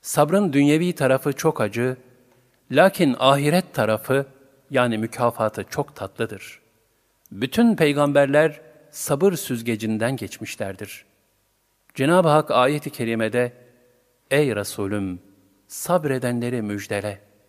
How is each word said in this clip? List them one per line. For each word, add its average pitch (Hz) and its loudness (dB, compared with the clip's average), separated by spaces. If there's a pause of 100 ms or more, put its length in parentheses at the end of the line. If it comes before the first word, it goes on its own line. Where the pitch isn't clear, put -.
Sabrın 160 2
dünyevi 151 2
tarafı 135 0
çok 151 -2
acı, 117 -2 (760)
lakin 151 4
ahiret 143 2
tarafı, 127 0 (440)
yani 123 2
mükafatı 110 -2
çok - -8
tatlıdır. - -10 (720)
Bütün 175 2
peygamberler 143 2 (300)
sabır 160 0
süzgecinden 113 -4
geçmişlerdir. 101 -12 (920)
Cenab-ı 165 4
Hak 151 4
ayet-i 139 2
kerimede, 113 -2 (800)
"Ey 135 0
Resulüm, 98 -6 (480)
sabredenleri 123 -4
müjdele." 101 -6 (280)